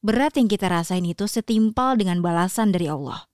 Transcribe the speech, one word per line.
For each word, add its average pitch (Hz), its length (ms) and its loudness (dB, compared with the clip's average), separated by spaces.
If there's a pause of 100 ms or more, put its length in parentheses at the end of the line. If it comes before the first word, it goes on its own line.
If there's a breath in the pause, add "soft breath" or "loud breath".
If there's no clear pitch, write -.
berat 240 320 0
yang 240 160 2
kita 202 160 -2
rasain 180 400 -2
itu 190 240 -4
setimpal 226 640 0
dengan 185 240 2
balasan 175 560 0
dari 175 160 -2
Allah. 139 440 -8